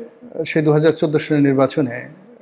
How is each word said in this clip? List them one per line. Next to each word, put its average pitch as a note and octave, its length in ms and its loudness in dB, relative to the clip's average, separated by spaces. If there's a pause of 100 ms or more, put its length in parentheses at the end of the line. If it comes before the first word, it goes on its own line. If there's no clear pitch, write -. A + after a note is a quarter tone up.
(460)
সেই D#3+ 180 0
দু D3+ 80 2
হাজার D3+ 200 4
চোদ্দো D3+ 280 -2
সালের D3 240 0
নির্বাচনে C3+ 680 0 (320)